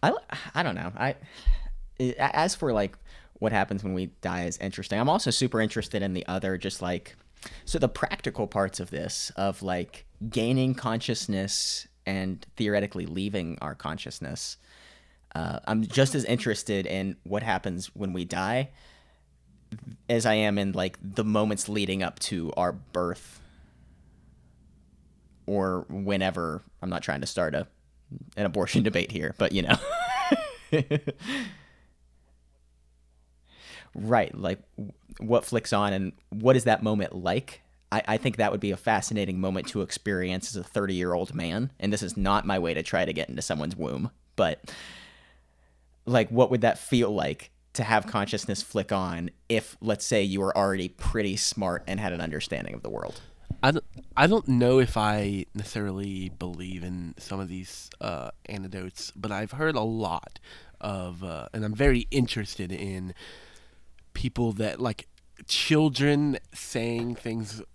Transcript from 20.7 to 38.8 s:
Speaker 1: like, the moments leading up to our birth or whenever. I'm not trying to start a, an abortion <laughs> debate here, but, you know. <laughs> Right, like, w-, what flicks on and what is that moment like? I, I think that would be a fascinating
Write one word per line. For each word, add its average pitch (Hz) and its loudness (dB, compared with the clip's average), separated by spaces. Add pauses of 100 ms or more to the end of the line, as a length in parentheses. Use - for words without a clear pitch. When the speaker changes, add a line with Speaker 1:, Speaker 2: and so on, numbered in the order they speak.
Speaker 1:
like, 92 -2
the 98 -2
moments 107 2
leading 98 0
up - -4
to 82 -2
our 90 2
birth 90 -4 (2000)
or 95 0
whenever. 95 -2 (180)
I'm 90 -6
not 85 -4
trying 69 -4
to 69 -6
start 80 0
a, 82 -2 (680)
an 101 0
abortion 92 2
<laughs> - 4
debate 95 0
here, 78 -4
but, 92 2
you 95 2
know. 107 4 (960)
<laughs> 156 2 (3000)
Right, 110 2
like, 95 -2 (180)
w-, 101 -10 (280)
what 110 4
flicks - 0
on 101 2
and 95 -2 (160)
what 110 6
is 123 4
that 113 6
moment 107 2
like? 92 -2 (280)
I, 107 4
I 107 2
think 117 0
that 107 4
would 98 0
be 101 0
a 92 0
fascinating 98 0